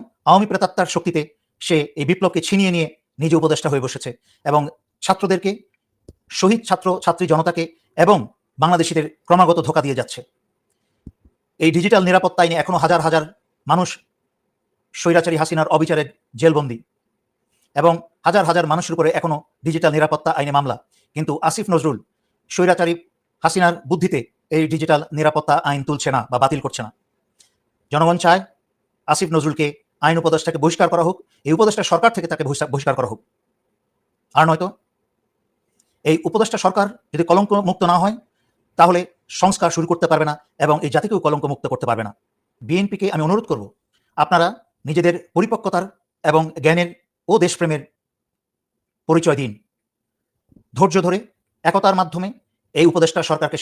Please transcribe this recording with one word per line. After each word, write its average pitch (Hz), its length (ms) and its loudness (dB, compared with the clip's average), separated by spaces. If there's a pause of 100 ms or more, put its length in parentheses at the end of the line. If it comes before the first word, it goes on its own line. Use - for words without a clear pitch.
(280)
আওয়ামী 196 220 6
প্রেতাত্মার 180 440 -2
শক্তিতে 170 260 -4 (460)
সে 170 100 2 (240)
এই 143 100 -6
বিপ্লবকে 180 380 -2
ছিনিয়ে 190 260 2
নিয়ে 165 140 -2 (340)
নিজে 160 180 2
উপদেষ্টা 156 320 0
হয়ে 135 140 -2
বসেছে 131 240 -12 (400)
এবং 147 100 2 (440)
ছাত্রদেরকে, 190 460 -2 (880)
শহীদ 214 300 2
ছাত্র 185 200 -2 (160)
ছাত্রী 175 280 -2
জনতাকে 165 300 0 (420)
এবং 196 140 4 (400)
বাংলাদেশিদের 165 480 0 (200)
ক্রমাগত 175 400 4
ধোঁকা 151 180 0
দিয়ে 135 140 -4
যাচ্ছে। - 220 -8 (1400)
এই 160 120 4
ডিজিটাল 190 320 4
নিরাপত্তা 185 340 2
আইনে 170 200 2
এখনো 175 220 -2
হাজার 165 220 4
হাজার 160 160 2 (440)
মানুষ 170 220 2 (1120)
স্বৈরাচারী 170 420 2
হাসিনার 160 340 -2
অবিচারের 156 320 0 (320)
জেলবন্দি 147 380 0 (960)
এবং 160 160 4 (340)
হাজার 180 220 2
হাজার 170 240 2
মানুষের 165 240 -4
উপরে 160 120 2 (100)
এখনো 156 180 -2 (300)
ডিজিটাল 160 300 0
নিরাপত্তা 156 420 0
আইনে 143 180 -2
মামলা, 135 200 -2 (380)
কিন্তু 151 180 -4 (160)
আসিফ 196 260 -4
নজরুল 143 240 0 (560)
স্বৈরাচারী 175 400 2 (500)
হাসিনার 175 300 2 (160)
বুদ্ধিতে 160 280 0 (380)
এই 160 60 2 (100)
ডিজিটাল 156 280 0 (180)
নিরাপত্তা 151 360 0 (140)
আইন 143 200 -2
তুলছে 147 280 -4
না 127 40 0 (100)
বা - 120 0
বাতিল 135 220 0
করছে - 200 -8
না। 110 60 -14 (1040)
জনগণ 165 320 2
চায় 180 160 4 (720)
আসিফ 160 240 -2
নজরুলকে 151 300 -2 (380)
আইন 160 180 2
উপদেষ্টাকে 160 420 -2
বহিষ্কার 170 280 2
করা 175 140 2
হোক, 180 100 -2 (320)
এই 151 80 0
উপদেষ্টা 208 360 0
সরকার 170 240 4
থেকে 170 160 -4
তাকে 156 160 -4
বহিষ্কার, 147 260 -4
বহিষ্কার 139 240 -2
করা 123 120 -2
হোক। 110 100 -12 (1120)
আর 151 140 6
নয়তো 165 200 0 (1400)
এই 156 120 4 (120)
উপদেষ্টা 214 360 0
সরকার 190 220 2 (260)
যদি 160 180 -2
কলঙ্ক 202 200 4 (180)
মুক্ত 185 140 -2 (100)
না 175 100 4
হয়, 208 140 0 (640)
তাহলে 175 220 6 (420)
সংস্কার 180 340 2
শুরু 165 140 -2
করতে 170 200 0
পারবে 151 200 2
না 151 40 -6 (300)
এবং 151 120 2 (100)
এই 139 80 -6
জাতিকেও 196 320 -2
কলঙ্ক 147 260 -2
মুক্ত - 200 -8
করতে 123 160 -6
পারবে 113 180 -2
না। 101 60 -14 (500)
বিএনপিকে 190 520 -2
আমি 156 120 -2
অনুরোধ 156 240 -2
করব, 113 140 -6 (580)
আপনারা 170 240 2 (420)
নিজেদের 170 260 2 (200)
পরিপক্কতার 190 500 -2 (460)
এবং 156 120 2 (220)
জ্ঞানের 170 240 2 (400)
ও 170 60 2 (100)
দেশপ্রেমের 160 380 -2 (1300)
পরিচয় 165 320 2
দিন। 127 100 -6 (1300)
ধৈর্য 175 200 2 (100)
ধরে 180 120 0 (460)
একতার 190 360 2
মাধ্যমে 180 280 -6 (460)
এই 156 160 4
উপদেষ্টা 165 300 0 (100)
সরকারকে 156 320 -2